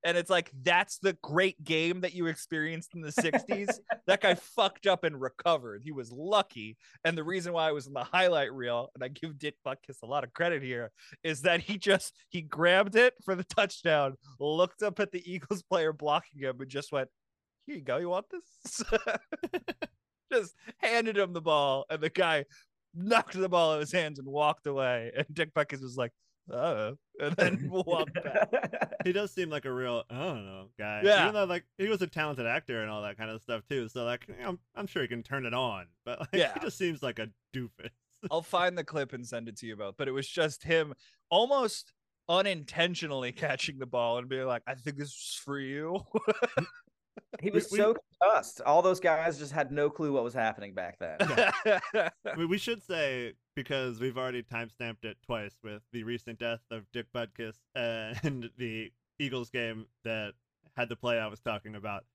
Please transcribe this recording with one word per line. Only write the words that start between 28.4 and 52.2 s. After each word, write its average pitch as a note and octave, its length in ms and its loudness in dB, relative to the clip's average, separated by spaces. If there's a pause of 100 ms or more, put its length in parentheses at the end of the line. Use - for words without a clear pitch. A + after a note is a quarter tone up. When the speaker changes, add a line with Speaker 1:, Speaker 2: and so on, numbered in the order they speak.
Speaker 2:
<laughs> - 400 -2 (140)
Speaker 3:
He F3+ 80 2
does G3+ 200 -2
seem F3 180 -4
like D3 160 -6
a C3 60 -4
real, B2 360 -2
I A#2 60 -12
don't C3 320 -6
know, F#2+ 220 -16 (100)
guy. G#2 260 -4
Speaker 1:
Yeah. G3+ 200 8
Speaker 3:
Even G#3+ 100 2
though, G3+ 100 2
like, F3 220 -4 (100)
he G3 120 -2
was G#3 120 0
a F3+ 60 0
talented D3 400 -4
actor A#2+ 340 -2
and G#2+ 100 -4
all G#2+ 120 -6
that G2+ 160 -8
kind A2 120 -8
of A2+ 120 -10
stuff A2+ 260 -4
too. B2+ 180 -2
So, B2 160 -8
like, A#2+ 240 -4
you - 160 -16
know, G3+ 60 -4
I'm, F3+ 100 -6 (160)
I'm G3 120 -8
sure E3 160 -4
he A#2 60 -2
can A#2 140 -6
turn C3+ 220 -6
it A#2 80 -4
on, A2 360 -2 (180)
but, - 140 -8
like, - 120 -8
Speaker 1:
Yeah. F3+ 220 2
Speaker 3:
he - 60 -6
just - 180 -6
seems E3+ 240 -2
like A#2+ 160 -4
a A2 100 -6 (260)
doofus. B2 360 -10 (160)
<laughs> - 240 -12
Speaker 1:
I'll E3 100 2
find F3+ 380 2
the D#3+ 60 -2
clip C#3 280 -2
and B2 140 -10
send A#2 200 -8
it A2 120 -12
to A#2 80 -12
you A2 100 -10
both. G2 220 -6
But C3+ 100 -2
it C3 40 -2
was C3 140 -2
just D#3 360 0
him D#3 320 2 (340)
almost A#3+ 640 2 (380)
unintentionally E3 1040 0
<laughs> - 0 -
catching C#3 460 -2
the C3 60 -4
ball A#2+ 320 2
and B2 100 -4
being C3 200 -2
like, A#2+ 200 -2
"I C3 80 -6
think C3+ 220 -8
this C#3+ 120 -8
is - 360 -10
for C#3 160 -6
you." D3+ 400 -6 (260)
<laughs> - 380 0 (760)
Speaker 2:
He G#3 100 -2
Speaker 3:
We, G3 40 -6
Speaker 2:
was G#3 160 4
Speaker 3:
we G3+ 80 0
Speaker 2:
so G#3+ 160 6 (260)
concussed. F#3 420 2
All D#3 200 6
those F3+ 160 4
guys D#3+ 400 2
just C#3+ 140 -10
had D3 180 0
no D3 180 2
clue D3 240 -2
what B2+ 120 2
was A#2+ 100 -4
happening G#2+ 400 -2
back F#2 240 -6
then. E2 220 -6
Speaker 3:
Yeah. G3 600 4 (140)
Speaker 1:
<laughs> F3 160 2 (160)